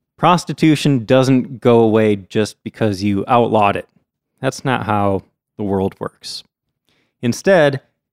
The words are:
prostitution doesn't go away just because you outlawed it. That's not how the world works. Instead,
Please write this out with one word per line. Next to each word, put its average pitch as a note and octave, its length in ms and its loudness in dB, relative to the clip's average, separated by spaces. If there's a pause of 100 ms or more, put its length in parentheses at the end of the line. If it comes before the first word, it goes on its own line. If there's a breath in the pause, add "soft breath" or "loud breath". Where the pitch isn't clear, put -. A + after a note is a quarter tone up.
(160)
prostitution D3+ 880 0
doesn't C3 560 0
go A#2 200 4
away A2 360 2
just G2+ 480 -6
because G#2 380 -4
you G2+ 260 -2
outlawed G#2+ 480 2
it. F2+ 120 -10 (520)
That's - 240 -6
not A#2+ 220 -4
how G2+ 360 -2 (340)
the A2+ 80 -10
world G2 360 -2
works. - 420 -14 (800)
Instead, C#3+ 580 0 (320)